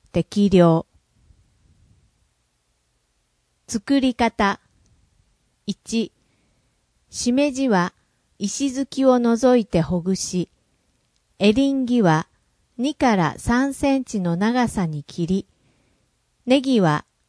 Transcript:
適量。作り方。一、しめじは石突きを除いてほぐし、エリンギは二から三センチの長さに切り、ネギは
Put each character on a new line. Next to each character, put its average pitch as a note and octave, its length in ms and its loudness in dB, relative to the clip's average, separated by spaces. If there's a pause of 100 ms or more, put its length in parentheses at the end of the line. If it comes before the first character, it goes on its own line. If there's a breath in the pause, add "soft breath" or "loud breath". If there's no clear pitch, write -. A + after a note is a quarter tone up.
(120)
適 G3+ 380 0
量。 E3+ 360 4 (2750)
作 C#4 340 -2
り B3+ 140 0
方。 A3 460 -2 (1040)
一、 - 460 -8 (960)
し - 240 -4
め C#4 200 0
じ C4 160 -2
は F#3 260 0 (440)
石 G#3 280 -6
突 C4+ 200 -4
き - 180 -4
を B3+ 160 4
除 A#3+ 400 2
い G#3 40 -2
て - 160 -2
ほ E3+ 200 -2
ぐ F#3 160 -2
し、 - 340 -6 (880)
エ G#3 140 4
リ C#4 200 2
ン C4 140 -2
ギ A#3+ 160 0
は E3 240 2 (500)
二 C#4 180 -4
か B3 200 2
ら E3 240 0
三 C4 340 -2
セ C4+ 240 0
ン C4 80 -4
チ G#3+ 160 -6
の E3+ 160 -2
長 A3+ 300 0
さ F#3+ 200 -4
に D3+ 180 -8
切 E3+ 240 -8
り、 F#3+ 180 -2 (1000)
ネ C4 140 4
ギ B3+ 200 0
は D3+ 240 0 (240)